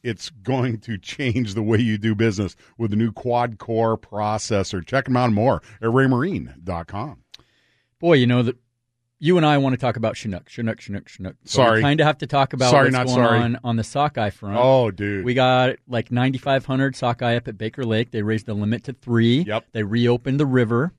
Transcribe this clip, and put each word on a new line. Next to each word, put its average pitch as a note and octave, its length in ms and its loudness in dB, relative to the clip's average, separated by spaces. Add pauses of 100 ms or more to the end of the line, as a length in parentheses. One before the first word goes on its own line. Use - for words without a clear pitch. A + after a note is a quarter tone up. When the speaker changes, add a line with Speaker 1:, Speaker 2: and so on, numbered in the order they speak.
Speaker 1:
It's A2+ 260 -8
going B2 520 -4
to G#2+ 180 -10
change A#2+ 560 -4
the A2 80 -2
way A2 160 2
you A2 180 0
do A2 160 0
business G#2 420 0 (220)
with A2+ 140 -2
the G#2 60 0
new A2+ 140 0
quad-core A2+ 880 -2
processor. G#2 880 -4
Check C3 240 -4
'em B2 80 2
out B2 140 4
more G#2+ 300 2 (200)
at A2+ 80 -2
raymarine B2 760 0
dot E2+ 240 -8
com. G#2+ 360 -12 (760)
Speaker 2:
Boy, E3+ 180 4
you B2 100 4
know, B2 160 2
that A#2 120 -2 (640)
you E3 180 2
and D#3+ 80 4
I D3+ 120 4
wanna C3+ 200 0
talk A#2 200 -2
about A2 180 -2
Chinook, F#2+ 320 -10
Chinook, A2+ 320 -6
Chinook, - 300 -12
Chinook. - 340 -14
So - 140 -4
Speaker 1:
Sorry. A2+ 220 4
Speaker 2:
we - 100 2
kinda D3 160 2
have D3+ 140 0
to C#3+ 80 -10
talk C3+ 260 0
about B2+ 160 2
Speaker 1:
Sorry, C#3 160 6
Speaker 2:
what's C3+ 80 2
Speaker 1:
not B2+ 140 0
Speaker 2:
going B2+ 100 0
Speaker 1:
sorry. A#2 220 4
Speaker 2:
on, A#2 240 -2
on A#2+ 120 -2
the A2+ 80 -2
sockeye C#3 460 -2
front. G2+ 320 -8
Speaker 1:
Oh, B2+ 300 4
dude. G2+ 340 -6
Speaker 2:
We B2 80 0
got, B2+ 440 2 (100)
like, A#2+ 240 -4
ninety-five C3 560 0
hundred C3+ 280 -2
sockeye A#2+ 400 -2
up A#2+ 120 -6
at G#2 100 -12
Baker A2+ 260 -8
Lake. A2+ 280 -2
They A2 100 -4
raised G#2+ 240 -2
the A2 80 -8
limit G#2 320 -2
to C3 80 -10
three. A#2 480 2
Speaker 1:
Yep. A#2 320 -4
Speaker 2:
They A2+ 80 -4
reopened A#2+ 580 0
the D3+ 60 2
river. B2+ 540 0